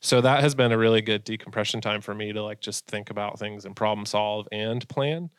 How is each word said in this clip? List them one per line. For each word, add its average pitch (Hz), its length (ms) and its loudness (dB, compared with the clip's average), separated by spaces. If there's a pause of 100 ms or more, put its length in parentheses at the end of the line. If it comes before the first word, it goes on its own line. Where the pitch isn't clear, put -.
So - 200 4
that 135 220 6
has 147 120 4
been 127 180 4
a 113 60 4
really 113 240 6
good 107 220 -2
decompression 107 560 -4
time 107 200 -2
for 101 140 -8
me 107 180 -6
to, 107 100 -6
like, 107 180 -8
just - 260 -10
think 104 240 -8
about 104 280 -6
things 104 260 -10
and 98 120 -14
problem 107 300 0
solve 104 460 -2
and 113 360 -4
plan. 156 500 -2